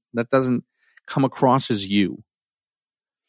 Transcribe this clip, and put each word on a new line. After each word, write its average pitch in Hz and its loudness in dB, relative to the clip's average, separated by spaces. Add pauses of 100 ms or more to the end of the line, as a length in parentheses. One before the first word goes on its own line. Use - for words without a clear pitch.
(140)
that 117 -4
doesn't 127 0 (420)
come 135 0
across 127 0
as 101 -2
you." 98 0 (1040)